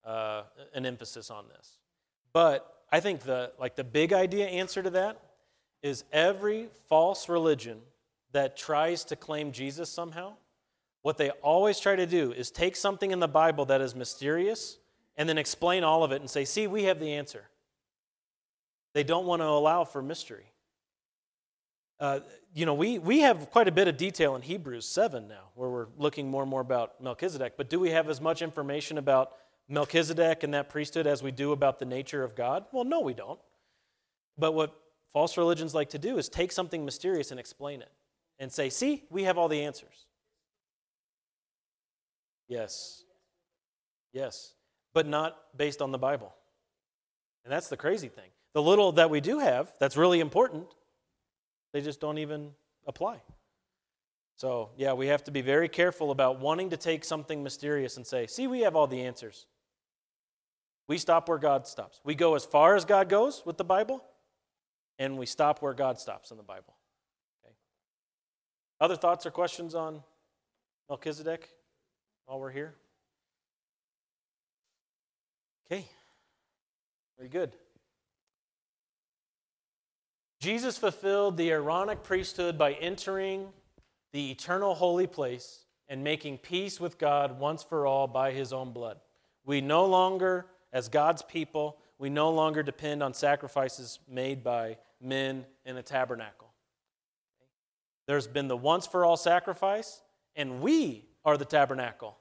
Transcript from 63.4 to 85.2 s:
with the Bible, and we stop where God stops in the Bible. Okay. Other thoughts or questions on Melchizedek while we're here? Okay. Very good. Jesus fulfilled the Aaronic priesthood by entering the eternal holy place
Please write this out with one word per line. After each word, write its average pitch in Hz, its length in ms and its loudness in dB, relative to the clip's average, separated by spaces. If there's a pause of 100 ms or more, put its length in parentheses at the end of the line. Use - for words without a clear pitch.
with 170 100 -8
the 190 80 -4
Bible, 214 400 0 (920)
and 135 200 -6
we 127 80 -8
stop 147 360 0
where 139 120 -4
God 131 240 -2
stops - 320 -14
in 117 60 -20
the 107 60 -20
Bible. 98 320 -20 (680)
Okay. 113 100 -20 (1300)
Other 170 160 2
thoughts 175 300 0
or 160 40 -6
questions 170 440 -6
on 160 280 -10 (840)
Melchizedek 156 600 -10 (800)
while 135 140 -12
we're 135 100 -10
here? 147 240 -12 (3000)
Okay. 185 200 -8 (1300)
Very 127 120 -18
good. 156 240 -6 (3000)
Jesus 226 360 -4
fulfilled 196 600 0
the 170 160 0
Aaronic 180 500 -2
priesthood 180 560 -4
by 147 140 4
entering 190 760 -6 (640)
the 143 200 -6
eternal 185 420 -2
holy 175 320 2
place 127 580 -8 (240)